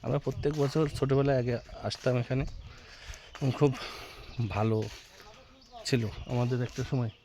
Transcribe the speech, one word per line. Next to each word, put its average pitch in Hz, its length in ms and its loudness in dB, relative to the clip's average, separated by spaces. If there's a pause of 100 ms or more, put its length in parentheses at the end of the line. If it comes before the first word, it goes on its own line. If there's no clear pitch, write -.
আমরা 135 180 0
প্রত্যেক 147 340 -2
বছর 147 340 4
ছোটোবেলায় 135 520 4
আগে 120 180 0 (260)
আসতাম 123 340 2
এখানে, 131 280 0 (1080)
খুব 139 220 4 (720)
ভালো 107 340 2 (1000)
ছিল 117 220 2 (180)
আমাদের 123 360 0
একটা 123 300 -4
সময় 123 180 0 (160)